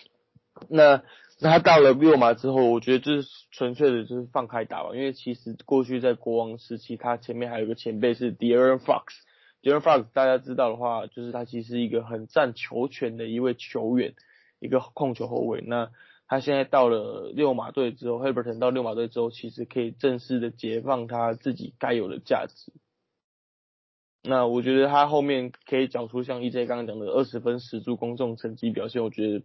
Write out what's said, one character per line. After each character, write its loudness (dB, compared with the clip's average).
那， 8
那 4
他 10
到 8
了 10
六 8
马 4
之 -4
后， 4
我 2
觉 0
得 4
就 -2
是 -12
纯 -4
粹 4
的 -2
就 -10
是 -8
放 -4
开 -4
打 -8
吧， -8
因 -8
为 -4
其 -8
实 -12
过 2
去 -4
在 2
国 -4
王 -4
时 -12
期， -12
他 -4
前 -10
面 -6
还 -8
有 -4
一 -6
个 -4
前 -8
辈 2
是 -4
De'Aaron 4
Fox。 -2
De'Aaron 2
Fox 4
大 2
家 4
知 -8
道 0
的 -6
话， -4
就 -14
是 -10
他 -8
其 -10
实 -12
是 -4
一 -2
个 -2
很 -10
占 0
球 -6
权 -8
的 -10
一 -4
位 0
球 -4
员， -2
一 -12
个 0
控 -6
球 -8
后 -6
卫。 -4
那 -6
他 -2
现 -2
在 0
到 4
了 -4
六 0
马 -8
队 -2
之 -10
后， -4
Haliburton -4
到 2
六 -2
马 -4
队 -4
之 -8
后， -2
其 -14
实 -10
可 -8
以 -4
正 -2
式 -4
的 -4
解 -6
放 -4
他 -2
自 -6
己 -12
该 -2
有 -2
的 -10
价 -2
值。 -20
那 2
我 0
觉 2
得 4
他 4
后 2
面 -2
可 -2
以 0
缴 -6
出 -6
像 -8
E -4
J -4
刚 -4
刚 -8
讲 -10
的 -8
二 2
十 -8
分 -2
十 -12
助 -6
攻 -6
这 -4
种 -4
成 -10
绩 -4
表 -6
现， -4
我 -2
觉 -2
得 -4